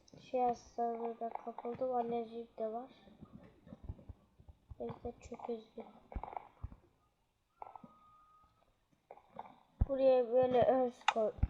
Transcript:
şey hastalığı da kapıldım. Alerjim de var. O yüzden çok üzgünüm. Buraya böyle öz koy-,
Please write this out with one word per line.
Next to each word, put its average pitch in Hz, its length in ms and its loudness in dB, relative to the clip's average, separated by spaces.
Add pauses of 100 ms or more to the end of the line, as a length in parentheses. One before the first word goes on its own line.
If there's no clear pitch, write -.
(320)
şey 254 100 2
hastalığı 233 800 -2
da 233 100 -4
kapıldım. 240 680 -6
Alerjim 233 520 -2 (120)
de 220 140 -4
var. 254 160 -8 (1900)
O 240 40 -8
yüzden 233 300 -10 (160)
çok - 200 -10
üzgünüm. 220 380 -10 (4000)
Buraya 262 420 4
böyle 254 340 6
öz 247 280 4 (200)
koy-, 214 200 0 (160)